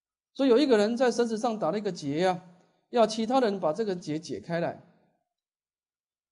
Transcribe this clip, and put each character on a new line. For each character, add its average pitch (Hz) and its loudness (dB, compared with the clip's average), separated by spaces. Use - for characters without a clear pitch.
所 269 0
以 269 4
有 226 6
一 294 4
个 262 4
人 208 2
在 247 2
绳 240 0
子 220 -4
上 220 -2
打 165 -2
了 180 -2
一 220 -4
个 208 -4
结 156 -2
啊， 180 0
要 233 4
其 220 -4
他 254 2
人 202 0
把 165 0
这 220 -4
个 202 -4
结 165 -8
解 139 -8
开 165 -6
来。 143 -6